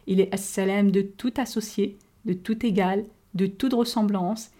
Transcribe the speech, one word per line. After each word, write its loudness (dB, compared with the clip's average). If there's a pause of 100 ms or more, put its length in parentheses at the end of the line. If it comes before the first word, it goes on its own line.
Il 4
est 2
as-salam 2
de 2
tout -6
associé, -4 (260)
de -2
tout -4
égal, 2 (300)
de 2
toute -2
ressemblance, 0